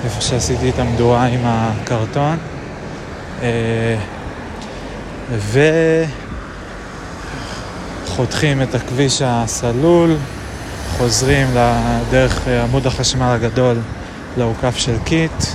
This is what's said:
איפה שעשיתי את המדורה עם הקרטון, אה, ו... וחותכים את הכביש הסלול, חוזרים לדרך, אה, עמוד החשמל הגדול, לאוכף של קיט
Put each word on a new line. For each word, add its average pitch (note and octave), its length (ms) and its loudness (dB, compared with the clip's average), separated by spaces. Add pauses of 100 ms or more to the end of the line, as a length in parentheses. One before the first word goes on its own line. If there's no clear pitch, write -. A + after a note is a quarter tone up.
איפה - 160 -2
שעשיתי B2 480 0
את B2+ 100 0
המדורה A#2+ 460 4
עם B2 180 2
הקרטון, A2+ 920 0 (1040)
אה, B2 60 -2 (1800)
ו... G#2+ 280 0 (2500)
וחותכים C3+ 540 0
את B2 140 0
הכביש B2+ 500 2
הסלול, B2+ 920 4 (840)
חוזרים C3 580 4
לדרך, A#2 920 2
אה, A#2+ 160 2
עמוד B2 240 2
החשמל B2+ 380 0
הגדול, A#2+ 500 2 (600)
לאוכף A#2+ 400 0
של A#2+ 260 0
קיט D#3+ 400 0 (120)